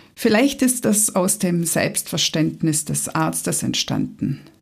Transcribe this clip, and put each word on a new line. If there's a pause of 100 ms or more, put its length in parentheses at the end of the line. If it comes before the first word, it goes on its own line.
(140)
Vielleicht
ist
das
aus
dem
Selbstverständnis
des
Arztes
entstanden. (220)